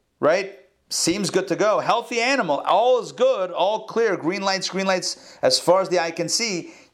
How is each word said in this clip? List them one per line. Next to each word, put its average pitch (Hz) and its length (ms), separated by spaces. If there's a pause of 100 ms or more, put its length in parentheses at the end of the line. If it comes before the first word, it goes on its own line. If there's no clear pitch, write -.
(200)
right? 175 380 (320)
Seems 185 400
good 185 200
to 160 80
go. 196 220
Healthy 226 420
animal, 226 440
all 233 360
is 160 100
good, 214 400
all 202 360
clear, 220 280
green 175 260
lights, 190 280
green 190 160
lights, - 560
as 170 180
far 185 220
as 170 80
the 175 100
eye 165 120
can 170 180
see. 202 420 (220)